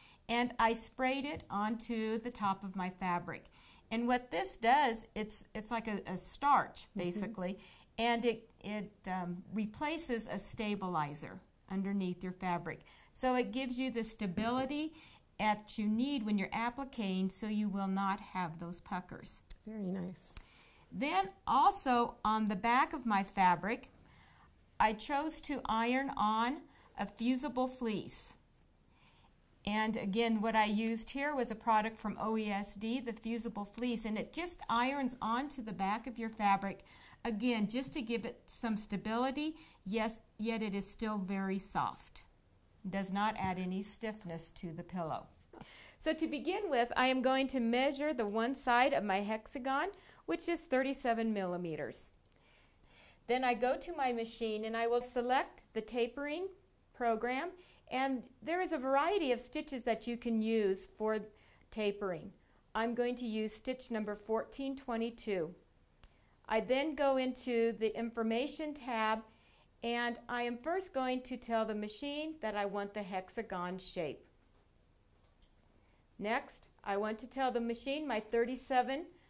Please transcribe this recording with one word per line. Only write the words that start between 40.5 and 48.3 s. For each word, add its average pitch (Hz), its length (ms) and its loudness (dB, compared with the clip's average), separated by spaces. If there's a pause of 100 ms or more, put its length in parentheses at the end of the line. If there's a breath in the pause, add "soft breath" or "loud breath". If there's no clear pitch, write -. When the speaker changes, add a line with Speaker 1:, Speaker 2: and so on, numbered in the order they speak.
Speaker 1:
it 202 120 -2
is 196 160 -2
still 214 280 -2
very 190 400 0
soft. - 640 -6 (600)
It 190 80 -8
does 190 220 -4
not 208 260 0
add 185 200 0
any 185 240 -2
stiffness 208 720 -8
to 170 200 -8
the 170 100 -8
pillow. 160 440 -4 (720 loud breath)
So 311 160 2
to 320 120 0
begin 359 440 -2
with, 240 260 4
I 254 120 6
am 262 120 4
going 262 280 4
to 262 120 0
measure 269 540 2
the 233 100 0
one 226 300 0